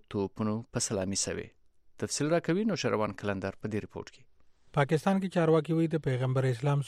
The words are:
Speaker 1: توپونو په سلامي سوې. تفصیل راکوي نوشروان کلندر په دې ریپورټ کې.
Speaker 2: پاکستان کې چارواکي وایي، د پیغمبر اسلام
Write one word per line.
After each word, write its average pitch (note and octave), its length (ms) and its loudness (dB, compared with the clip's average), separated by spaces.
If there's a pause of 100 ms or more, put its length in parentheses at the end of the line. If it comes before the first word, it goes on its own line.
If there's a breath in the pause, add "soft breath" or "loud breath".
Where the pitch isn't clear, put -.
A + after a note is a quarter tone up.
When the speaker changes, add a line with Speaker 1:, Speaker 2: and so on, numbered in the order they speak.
(140)
Speaker 1:
توپونو G#2+ 400 0 (180)
په A#2+ 140 -2
سلامي G2 380 -2
سوې. - 220 -6 (560)
تفصیل D3 320 0
راکوي E3+ 360 2
نوشروان G#2+ 500 0
کلندر G2 400 -4
په G#2+ 120 -6
دې G#2+ 140 0
ریپورټ - 280 -10
کې. - 80 -20 (560)
Speaker 2:
پاکستان D#3+ 420 2
کې F#3 160 -4
چارواکي D#3+ 400 4
وایي، E3 180 2
د D3+ 140 -2
پیغمبر C3 420 2
اسلام C#3+ 380 2